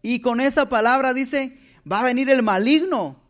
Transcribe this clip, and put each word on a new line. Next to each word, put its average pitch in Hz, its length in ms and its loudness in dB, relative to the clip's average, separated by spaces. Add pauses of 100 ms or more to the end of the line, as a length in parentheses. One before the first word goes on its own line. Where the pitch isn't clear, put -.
Y 233 200 -4
con 240 180 -2
esa 277 300 0
palabra, 254 440 2
dice, 262 440 -4 (340)
va 202 80 -2
a 247 60 0
venir 254 240 0
el 262 120 4
maligno 220 760 0 (100)